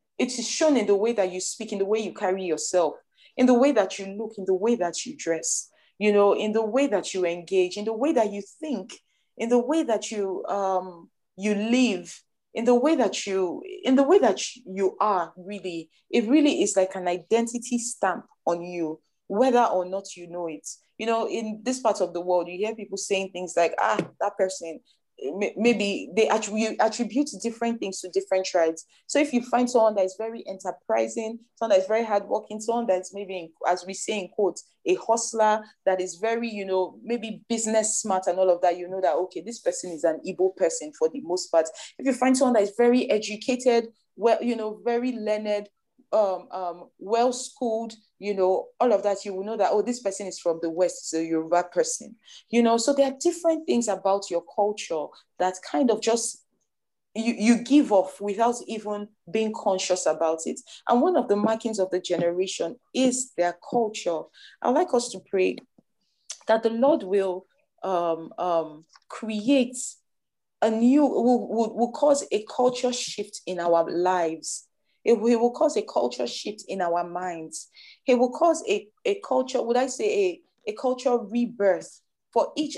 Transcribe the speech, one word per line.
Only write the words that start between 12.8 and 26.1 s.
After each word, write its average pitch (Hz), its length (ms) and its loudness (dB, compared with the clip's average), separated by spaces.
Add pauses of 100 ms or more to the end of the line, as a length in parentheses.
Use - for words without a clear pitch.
that 226 300 0
you, 190 380 -2 (200)
in 262 120 4
the 277 80 6
way 349 160 6
that 220 220 2 (240)
you 190 340 -2
are, 185 380 0
really. 180 520 -10 (220)
It 220 160 2
really 285 340 4
is 208 140 0
like 190 180 2
an 180 140 -6
identity 233 720 -2
stamp - 460 -4 (200)
on 170 160 0
you, 170 380 -6 (280)
whether 240 360 4
or 180 220 0
not 190 300 -8
you 175 120 -16
know 170 200 -8
it. 156 200 -12 (320)
You 220 80 -6
know, 226 200 0
in 214 360 -6
this 254 160 -4
part 208 200 0
of 175 140 0
the 170 80 -4
world, 180 260 0
you 180 100 -10
hear 214 180 -4
people 196 220 -10
saying 190 340 -4
things 180 260 -10
like, 165 220 2
"Ah, - 180 2 (220)
that 202 180 -4
person," 180 440 -4 (420)
may-, 175 320 -4
maybe 202 600 0